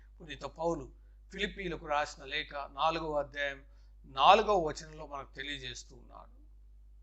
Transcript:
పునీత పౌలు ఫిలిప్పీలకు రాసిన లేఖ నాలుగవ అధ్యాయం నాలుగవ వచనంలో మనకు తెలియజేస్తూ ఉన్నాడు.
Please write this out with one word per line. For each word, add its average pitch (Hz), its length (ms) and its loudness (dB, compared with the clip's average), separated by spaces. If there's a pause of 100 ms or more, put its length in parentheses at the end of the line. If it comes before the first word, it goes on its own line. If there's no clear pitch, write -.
(220)
పునీత 143 200 -12
పౌలు 156 480 -4 (420)
ఫిలిప్పీలకు 185 540 -6
రాసిన 147 380 -2
లేఖ 147 320 -6
నాలుగవ 151 640 -2
అధ్యాయం 143 440 -6 (420)
నాలుగవ 190 520 8
వచనంలో 156 500 -4
మనకు 139 280 -12
తెలియజేస్తూ 135 600 -10
ఉన్నాడు. 113 440 -20 (640)